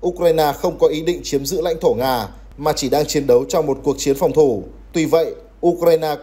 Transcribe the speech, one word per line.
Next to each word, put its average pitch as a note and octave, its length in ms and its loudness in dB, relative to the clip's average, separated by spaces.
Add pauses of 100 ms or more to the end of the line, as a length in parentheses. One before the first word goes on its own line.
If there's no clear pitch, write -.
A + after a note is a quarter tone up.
Ukraine D#3+ 500 2
không F3 220 -4
có E3 80 4
ý D#3 140 0
định E3+ 220 -2
chiếm C#3 220 -4
giữ D#3+ 160 -4
lãnh E3 180 -4
thổ D#3 140 2
Nga, A#2+ 340 -2 (300)
mà D3 160 -2
chỉ C#3 160 -4
đang D3 160 2
chiến C#3+ 220 -2
đấu B2+ 220 6
trong D#3+ 160 0
một C#3 180 -2
cuộc C#3 140 0
chiến C#3 180 0
phòng C#3+ 180 0
thủ. C3 300 2 (300)
Tuy D#3+ 120 0
vậy, D#3 280 0 (340)
Ukraine E3 560 2